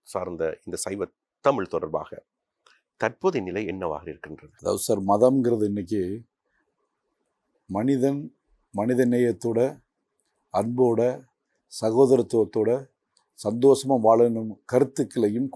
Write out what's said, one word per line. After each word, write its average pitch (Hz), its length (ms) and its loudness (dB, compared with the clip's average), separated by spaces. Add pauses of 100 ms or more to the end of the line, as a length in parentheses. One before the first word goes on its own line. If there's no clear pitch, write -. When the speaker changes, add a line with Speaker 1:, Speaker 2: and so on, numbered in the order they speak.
(120)
Speaker 1:
சார்ந்த 90 300 -8 (220)
இந்த 85 200 -10
சைவ 95 240 -6 (360)
தமிழ் 120 300 -2
தொடர்பாக 78 360 -6 (920)
தற்போதைய 120 460 -2
நிலை 92 160 -4 (100)
என்னவாக 85 400 -6
இருக்கின்றது? 76 480 -20
Speaker 2:
அதாவது 95 260 -4
சார், 104 140 0 (100)
மதம்ங்கிறது 120 600 2
இன்னைக்கு 101 320 -4 (1700)
மனிதன் 135 500 0 (540)
மனித 120 280 2 (100)
நேயத்தோட, 117 480 0 (920)
அன்போட, 117 460 2 (720)
சகோதரத்துவத்தோட, 113 1000 2 (680)
சந்தோஷமா 131 580 4 (100)
வாழணும் 113 440 4 (220)
கருத்துக்களையும் 127 840 0